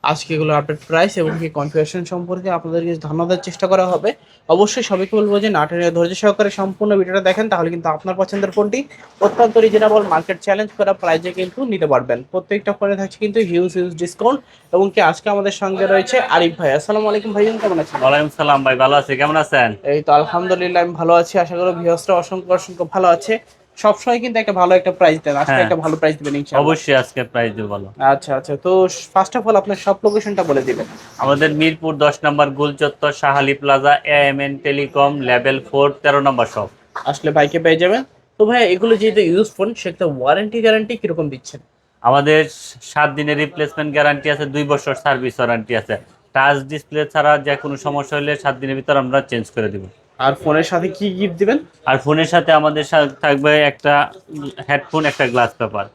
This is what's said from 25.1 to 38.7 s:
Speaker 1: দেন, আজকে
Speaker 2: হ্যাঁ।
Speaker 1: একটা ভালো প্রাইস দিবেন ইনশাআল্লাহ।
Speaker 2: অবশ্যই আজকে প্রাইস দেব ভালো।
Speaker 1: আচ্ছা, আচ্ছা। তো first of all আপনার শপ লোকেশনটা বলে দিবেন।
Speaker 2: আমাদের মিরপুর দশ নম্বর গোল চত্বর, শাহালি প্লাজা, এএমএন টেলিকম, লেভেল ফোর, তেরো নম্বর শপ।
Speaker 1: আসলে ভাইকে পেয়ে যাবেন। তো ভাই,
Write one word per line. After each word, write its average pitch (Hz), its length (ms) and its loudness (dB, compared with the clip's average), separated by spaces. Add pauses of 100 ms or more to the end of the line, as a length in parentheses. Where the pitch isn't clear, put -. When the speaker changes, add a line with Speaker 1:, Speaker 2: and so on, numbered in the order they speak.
Speaker 1:
দেন, 143 120 -2
আজকে 143 160 0
Speaker 2:
হ্যাঁ। 127 120 4
Speaker 1:
একটা - 120 2
ভালো 160 200 -2
প্রাইস 156 220 0
দিবেন 143 180 -6
ইনশাআল্লাহ। 143 360 0
Speaker 2:
অবশ্যই 151 240 0
আজকে 127 280 0
প্রাইস 117 300 -2
দেব 107 140 -8
ভালো। 101 200 -8 (120)
Speaker 1:
আচ্ছা, 139 360 0
আচ্ছা। 139 220 -6
তো 185 300 2
first - 480 -2
of 233 120 -2
all 220 80 2
আপনার 196 200 0
শপ 196 280 -2
লোকেশনটা 208 400 0
বলে 139 180 0
দিবেন। 123 240 -4 (320)
Speaker 2:
আমাদের 143 360 0
মিরপুর 160 440 -2
দশ 147 260 2
নম্বর 147 260 2
গোল 139 260 -4
চত্বর, 147 360 -2
শাহালি 139 420 0
প্লাজা, 139 400 2 (100)
এএমএন 139 540 0
টেলিকম, 143 640 0
লেভেল 127 380 0 (120)
ফোর, 143 220 2 (100)
তেরো 143 180 4
নম্বর 131 240 2
শপ। 104 220 -6 (380)
Speaker 1:
আসলে 147 260 -4
ভাইকে 151 280 2
পেয়ে 160 180 2
যাবেন। 196 260 0 (360)
তো 214 60 6
ভাই, 226 280 4